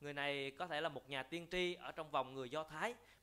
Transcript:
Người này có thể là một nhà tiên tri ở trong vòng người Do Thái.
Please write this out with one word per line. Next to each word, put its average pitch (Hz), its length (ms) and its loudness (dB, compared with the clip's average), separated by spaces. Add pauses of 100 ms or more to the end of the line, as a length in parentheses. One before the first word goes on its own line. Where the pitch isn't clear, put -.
Người 143 120 -6
này 143 380 2
có 170 160 -4
thể 151 140 2
là 160 80 2
một 139 200 -4
nhà 135 140 0
tiên 165 280 -4
tri 180 240 4
ở 143 180 -8
trong 156 180 -6
vòng 135 240 2
người 131 160 -2
Do 156 140 0
Thái. 160 300 -2 (280)